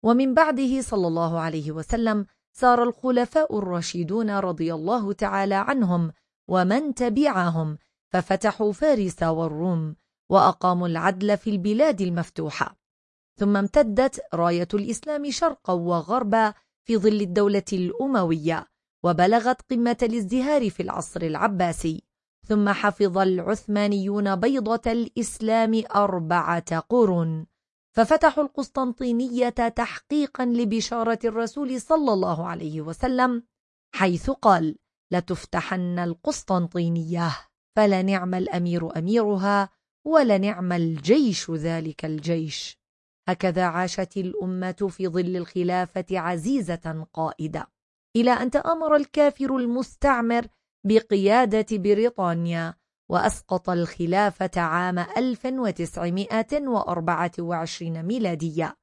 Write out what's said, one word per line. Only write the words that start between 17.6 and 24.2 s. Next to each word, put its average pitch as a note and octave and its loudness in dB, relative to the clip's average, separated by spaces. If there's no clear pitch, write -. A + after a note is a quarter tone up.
الأموية، F3+ -2
وبلغت G#3+ 2
قمة A#3+ 0
الازدهار A#3+ 0
في - -8
العصر - -6
العباسي، E3+ -2
ثم G#3 2
حفظ G3+ 0
العثمانيون G3+ 0